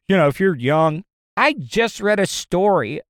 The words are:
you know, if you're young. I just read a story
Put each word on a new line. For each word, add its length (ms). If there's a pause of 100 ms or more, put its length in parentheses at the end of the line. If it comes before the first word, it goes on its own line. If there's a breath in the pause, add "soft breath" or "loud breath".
you 80
know, 120
if 120
you're 160
young. 480 (320)
I 180
just 460
read 200
a 80
story 840